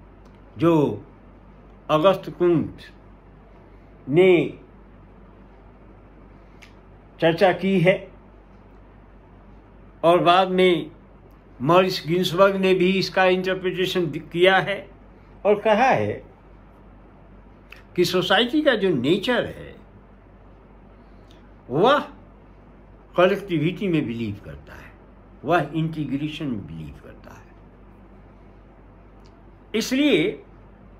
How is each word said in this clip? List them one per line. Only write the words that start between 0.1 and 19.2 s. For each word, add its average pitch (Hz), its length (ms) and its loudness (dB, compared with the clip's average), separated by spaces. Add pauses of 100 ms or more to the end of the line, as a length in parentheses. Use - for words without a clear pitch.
जो 160 160 2 (1160)
अगस्त 180 400 2 (100)
कुंत 160 380 0 (1300)
ने 165 500 2 (2500)
चर्चा 170 340 2
की 190 260 0
है 175 160 4 (2000)
और 170 200 4
बाद 180 240 4
में 180 440 0 (720)
मॉरिस 175 460 2
गिन्सबर्ग 180 480 2
ने 190 180 2
भी 180 260 2
इसका 185 260 0
interpretation 185 840 -2
दि-, 156 100 -10 (100)
किया 180 260 4
है 196 320 -6 (560)
और 202 140 2
कहा 220 300 2
है 107 240 0 (1800)
कि 175 100 2
सोसाइटी 196 560 0
का 277 140 2
जो 190 140 0
नेचर 180 560 0